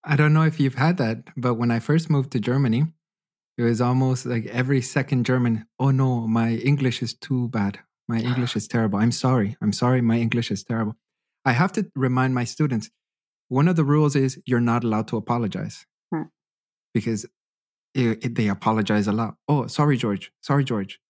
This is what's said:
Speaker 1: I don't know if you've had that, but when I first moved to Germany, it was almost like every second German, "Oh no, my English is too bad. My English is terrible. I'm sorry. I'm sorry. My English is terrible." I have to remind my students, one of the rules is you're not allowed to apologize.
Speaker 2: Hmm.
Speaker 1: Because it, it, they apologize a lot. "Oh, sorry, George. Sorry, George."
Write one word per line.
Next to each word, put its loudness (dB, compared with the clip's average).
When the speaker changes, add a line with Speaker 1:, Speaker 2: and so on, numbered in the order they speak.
Speaker 1:
I 0
don't 4
know 4
if 0
you've 0
had 2
that, -2
but 0
when 0
I 0
first 0
moved 0
to 0
Germany, 2
it -2
was 2
almost 2
like -4
every 0
second 0
German, 0
"Oh 2
no, 0
my 2
English 0
is -6
too -4
bad. -2
My -2
English -2
is -4
terrible. 0
I'm 2
sorry. 0
I'm 0
sorry. 2
My 2
English 0
is -4
terrible." -4
I 4
have 2
to -2
remind 0
my 0
students, -2
one 2
of 2
the 2
rules 4
is 2
you're 2
not 2
allowed -2
to -2
apologize. -6
Speaker 2:
Hmm. -4
Speaker 1:
Because -4
it, -2
it, -4
they 0
apologize 0
a 0
lot. -4
"Oh, 0
sorry, 0
George. -4
Sorry, 0
George." -4